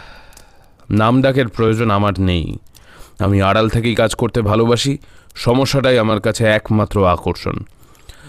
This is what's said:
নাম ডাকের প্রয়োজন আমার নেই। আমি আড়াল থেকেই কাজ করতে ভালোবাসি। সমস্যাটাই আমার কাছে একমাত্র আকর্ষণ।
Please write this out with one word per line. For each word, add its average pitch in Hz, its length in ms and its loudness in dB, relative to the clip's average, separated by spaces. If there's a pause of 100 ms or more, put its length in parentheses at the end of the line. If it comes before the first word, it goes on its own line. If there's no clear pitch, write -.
(920)
নাম 113 320 2
ডাকের 131 260 0
প্রয়োজন 110 420 0
আমার 101 280 0
নেই। 90 400 -2 (600)
আমি 98 240 2
আড়াল 110 260 2
থেকেই 117 260 -2
কাজ 113 200 0
করতে 117 280 -2
ভালোবাসি। 117 560 0 (360)
সমস্যাটাই 127 640 0
আমার 107 220 0
কাছে 110 240 -2
একমাত্র 107 640 0
আকর্ষণ। - 480 -4 (720)